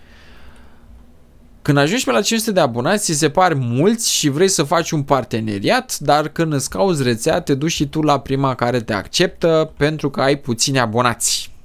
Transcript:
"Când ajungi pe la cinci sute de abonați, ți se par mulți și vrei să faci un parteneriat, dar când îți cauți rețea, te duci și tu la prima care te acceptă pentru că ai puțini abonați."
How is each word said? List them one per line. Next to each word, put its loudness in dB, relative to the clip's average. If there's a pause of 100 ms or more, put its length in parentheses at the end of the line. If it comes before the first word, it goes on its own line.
(1600)
"Când 2
ajungi 0
pe -2
la 2
cinci -2
sute -2
de 2
abonați, 0
ți -2
se 2
par 2
mulți 0
și 0
vrei 2
să 0
faci 0
un 0
parteneriat, -2
dar 2
când -2
îți -2
cauți 0
rețea, 0
te 0
duci 0
și -2
tu -4
la 2
prima 0
care 0
te -4
acceptă 0
pentru -2
că -4
ai 2
puțini -2
abonați." 0 (120)